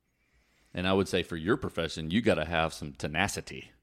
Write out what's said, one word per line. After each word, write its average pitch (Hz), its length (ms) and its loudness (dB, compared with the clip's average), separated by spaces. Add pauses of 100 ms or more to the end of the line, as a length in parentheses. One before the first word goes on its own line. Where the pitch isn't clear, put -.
(720)
And 90 140 -2
I 95 60 4
would 95 160 4
say 90 140 2
for 85 140 -6
your 85 200 2
profession, 82 540 -4
you 101 120 4
gotta 87 220 4
have 82 280 2
some 76 200 -10
tenacity. 78 760 -4 (120)